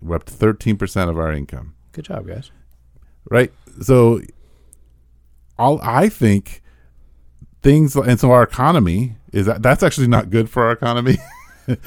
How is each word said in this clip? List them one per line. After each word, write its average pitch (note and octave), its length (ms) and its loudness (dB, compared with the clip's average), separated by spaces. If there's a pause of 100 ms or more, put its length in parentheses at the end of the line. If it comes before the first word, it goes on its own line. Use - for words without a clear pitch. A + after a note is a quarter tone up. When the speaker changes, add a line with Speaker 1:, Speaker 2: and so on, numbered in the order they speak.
Speaker 1:
We're E2 140 -6
up - 80 -10
to - 80 -20
thirteen A2 440 -2
percent F#2 320 -4
of D#2+ 80 -6
our D#2+ 160 -6
income. C#2 400 -12 (200)
Speaker 2:
Good D3+ 120 -16
job, - 220 -12
guys. - 240 -16 (800)
Speaker 1:
Right? A#2+ 220 0 (300)
So A#2 400 4 (1400)
all, C#3 240 2
I C#3 280 2
think G2+ 520 0 (1000)
things, C#3+ 340 4
and B2 240 0
so B2+ 120 4
our B2 120 6
economy A#2 720 0 (180)
is G2+ 140 -2
that, A2 140 -4
that's B2+ 220 2
actually C#3+ 240 0
not A2 220 2
good A2+ 200 0
for B2 160 -2
our A2+ 60 0
economy. A#2+ 520 -2
<laughs> - 40 -20 (600)